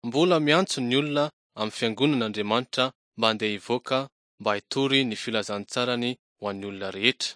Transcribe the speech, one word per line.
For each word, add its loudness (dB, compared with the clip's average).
Mbola 4
miantso 2
ny 0
olona 2
amin'ny -4
fiangonan'Andriamanitra 0
mba 2
handeha 0
hivoaka -2
mba 0
hitory 0
ny -2
filazantsarany -4
ho -16
an'ny -6
olona -8
rehetra. -2